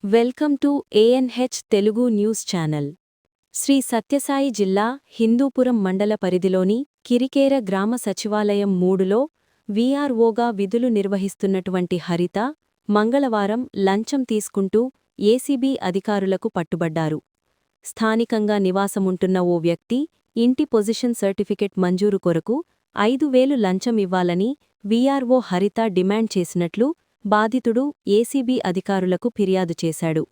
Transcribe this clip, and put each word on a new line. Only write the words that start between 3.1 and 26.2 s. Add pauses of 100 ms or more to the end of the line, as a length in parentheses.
శ్రీ
సత్యసాయి
జిల్లా (220)
హిందూపురం
మండల
పరిధిలోని (200)
కిరికేర
గ్రామ
సచివాలయం
మూడులో (420)
వీఆర్ఓగా
విధులు
నిర్వహిస్తున్నటువంటి
హరిత (360)
మంగళవారం
లంచం
తీసుకుంటూ (280)
ఏసీబీ
అధికారులకు
పట్టుబడ్డారు. (640)
స్థానికంగా
నివాసముంటున్న
ఓ
వ్యక్తి (280)
ఇంటి
పొజిషన్
సర్టిఫికెట్
మంజూరు
కొరకు (340)
ఐదు
వేలు
లంచం
ఇవ్వాలని (300)
వీఆర్ఓ
హరిత
డిమాండ్